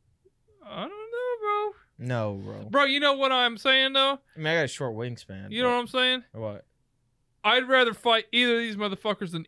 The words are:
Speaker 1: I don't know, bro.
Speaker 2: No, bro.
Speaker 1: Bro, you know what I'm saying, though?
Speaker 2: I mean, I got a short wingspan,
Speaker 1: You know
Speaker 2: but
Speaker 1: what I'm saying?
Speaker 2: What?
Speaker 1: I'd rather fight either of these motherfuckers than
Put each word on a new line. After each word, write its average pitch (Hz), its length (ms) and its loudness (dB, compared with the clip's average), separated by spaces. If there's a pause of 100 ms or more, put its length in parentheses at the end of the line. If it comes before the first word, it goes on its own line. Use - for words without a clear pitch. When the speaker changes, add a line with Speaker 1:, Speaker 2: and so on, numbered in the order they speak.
(640)
Speaker 1:
I 196 160 -10
don't 269 80 -6
know, 466 500 -6
bro. 415 680 -4
Speaker 2:
No, 107 360 -2
bro. 104 260 -12
Speaker 1:
Bro, 277 160 4
you 277 140 2
know 285 140 4
what 269 180 0
I'm 247 260 2
saying, 269 360 2
though? 269 260 2 (160)
Speaker 2:
I 160 40 -14
mean, 156 80 -4
I 165 80 2
got 156 100 4
a - 20 -2
short 123 280 -6
wingspan, 110 560 -10
Speaker 1:
You 226 100 -4
know 247 80 2
Speaker 2:
but 240 60 2
Speaker 1:
what 240 60 0
I'm 233 60 -10
saying? 254 360 0 (100)
Speaker 2:
What? 107 320 -10 (800)
Speaker 1:
I'd 247 260 2
rather 254 240 4
fight 226 400 2
either 240 220 4
of 233 40 2
these 226 160 -4
motherfuckers 202 560 -4
than 165 160 -6